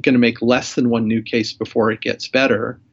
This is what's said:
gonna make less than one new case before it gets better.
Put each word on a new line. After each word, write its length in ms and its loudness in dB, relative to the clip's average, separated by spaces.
gonna 180 4
make 220 2
less 340 0
than 140 2
one 180 0
new 140 0
case 300 -4
before 400 -2
it 80 -6
gets 300 -6
better. 500 0